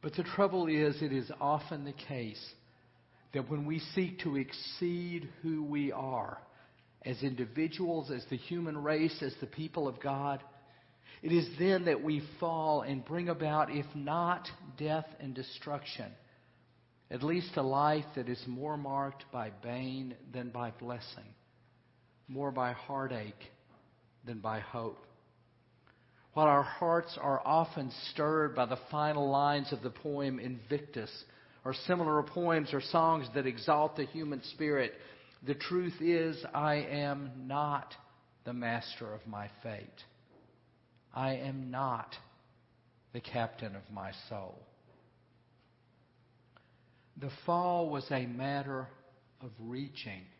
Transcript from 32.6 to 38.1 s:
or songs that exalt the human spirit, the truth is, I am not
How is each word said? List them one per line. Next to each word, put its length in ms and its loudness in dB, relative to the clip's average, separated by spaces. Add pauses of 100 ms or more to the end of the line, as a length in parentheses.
or 80 2
songs 560 4
that 100 2
exalt 520 4
the 80 0
human 360 -4 (120)
spirit, 400 2 (520)
the 100 0
truth 440 0
is, 380 4 (160)
I 220 4
am 540 0 (160)
not 480 0 (520)